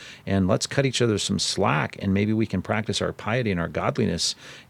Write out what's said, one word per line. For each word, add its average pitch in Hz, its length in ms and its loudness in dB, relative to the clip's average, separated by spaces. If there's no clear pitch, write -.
and 98 220 2
let's - 180 2
cut 139 200 0
each 123 160 -2
other 110 160 2
some 98 200 0
slack, 127 640 0
and 98 140 2
maybe 104 180 2
we 110 140 2
can 95 160 -2
practice 107 380 -2
our 87 120 0
piety 110 400 -2
and 87 80 0
our 82 80 -2
godliness 92 640 0